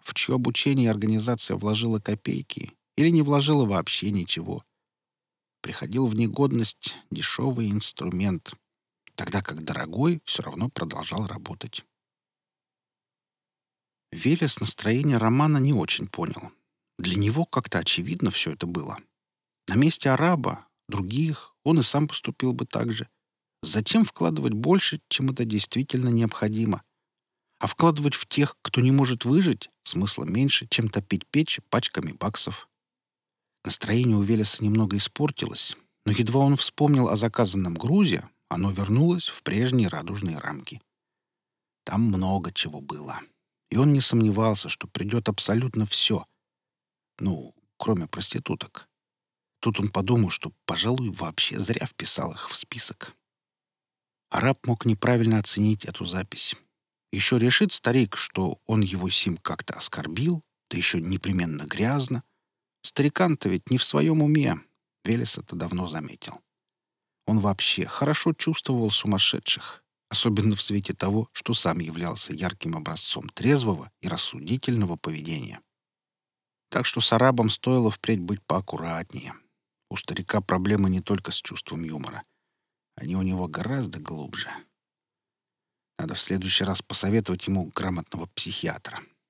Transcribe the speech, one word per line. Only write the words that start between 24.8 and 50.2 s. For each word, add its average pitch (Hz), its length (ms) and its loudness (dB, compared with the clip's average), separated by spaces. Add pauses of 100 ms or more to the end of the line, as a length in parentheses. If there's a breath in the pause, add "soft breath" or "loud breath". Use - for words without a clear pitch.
чем 135 220 0
это 127 160 -2
действительно 127 640 0
необходимо? 110 720 0 (760)
А - 80 -2
вкладывать 147 480 2
в - 120 -4
тех, - 340 0
кто - 220 0
не 127 80 6
может 131 340 4
выжить, 143 460 2 (140)
смысла - 400 -2
меньше, 135 440 0
чем 113 220 2
топить - 360 -4
печь - 340 0 (100)
пачками - 420 -2
баксов. - 560 -4 (960)
Настроение 110 540 2
у 101 40 2
Велеса 107 400 0
немного 104 360 2
испортилось, - 800 -2 (260)
но 107 80 2
едва 117 280 2
он 139 180 6
вспомнил 139 500 4
о 98 80 2
заказанном 98 560 0
грузе, 131 560 2 (220)
оно 92 200 0
вернулось 117 580 2
в - 140 -12
прежние 120 460 2
радужные 85 480 -6
рамки. 73 460 -10 (1000)
Там 104 180 0
много 95 500 0
чего 73 300 -6
было. 76 380 -10 (500)
И - 80 0
он 143 160 6
не 135 80 4
сомневался, 110 640 2
что - 200 -6
придет 107 420 -2
абсолютно 110 560 0
все. - 400 0 (920)
Ну, 87 360 -4 (240)
кроме 90 280 0
проституток. - 840 -6 (720)
Тут 110 200 0
он 101 80 2
подумал, 104 400 2